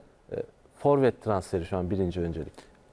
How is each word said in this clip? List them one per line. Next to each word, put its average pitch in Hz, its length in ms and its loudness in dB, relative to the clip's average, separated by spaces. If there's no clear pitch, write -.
e, - 40 -6
forvet 139 460 4
transferi 95 420 -2
şu 98 120 -4
an 90 140 -2
birinci 92 300 0
öncelik. 82 320 -6